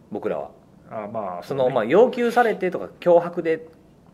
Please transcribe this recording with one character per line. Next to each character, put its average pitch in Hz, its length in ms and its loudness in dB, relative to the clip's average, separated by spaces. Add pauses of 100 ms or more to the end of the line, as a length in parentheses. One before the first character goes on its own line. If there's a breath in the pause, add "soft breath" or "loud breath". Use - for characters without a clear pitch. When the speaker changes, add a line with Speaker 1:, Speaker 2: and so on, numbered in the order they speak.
(100)
Speaker 1:
僕 101 200 -6
ら 78 80 -4
は。 71 120 -10 (400)
Speaker 2:
あ、 110 220 -10
ま 92 280 -8
あ、 - 20 -12
Speaker 1:
そ 143 120 -8
の、 135 100 0
Speaker 2:
そ - 20 4
う - 20 4
ね。 135 60 -2
Speaker 1:
ま 120 80 2
あ、 - 20 -2
要 196 260 6
求 240 200 -2
さ 240 120 2
れ 214 120 0
て 185 160 -4
と - 80 -6
か、 - 100 -10 (100)
脅 170 240 4
迫 175 200 -6
で 160 260 -4 (440)